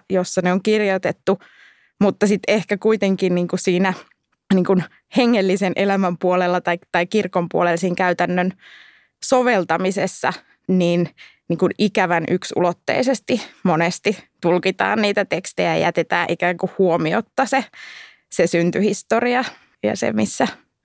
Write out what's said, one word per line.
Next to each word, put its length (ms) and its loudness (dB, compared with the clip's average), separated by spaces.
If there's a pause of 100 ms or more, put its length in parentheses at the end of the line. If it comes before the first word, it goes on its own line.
jossa 340 0
ne 100 2
on 100 0
kirjoitettu. 760 0 (600)
Mutta 280 2
sit 200 2
ehkä 300 0
kuitenkin, 580 0
niin 120 0
kuin, 120 -4
siinä, 340 0 (600)
niin 120 4
kuin, 180 2 (340)
hengellisen 580 2
elämän 420 0
puolella 440 0
tai, 180 -2 (120)
tai 140 0
kirkon 460 -2
puolella 260 2
siinä 180 -2
käytännön 580 0 (720)
soveltamisessa, 1080 0 (340)
niin, 420 2 (380)
niin 100 -2
kuin, 200 2
ikävän 520 0
yksulotteisesti 1120 -2 (220)
monesti 540 0 (240)
tulkitaan 600 0
niitä 240 0
tekstejä 500 -2
ja 60 0
jätetään 480 0
ikään 280 -2
kuin 200 -4
huomiotta 680 0
se, 200 -2 (680)
se 160 2
syntyhistoria 960 0 (400)
ja 120 0
se, 180 -2
missä, 340 0 (380)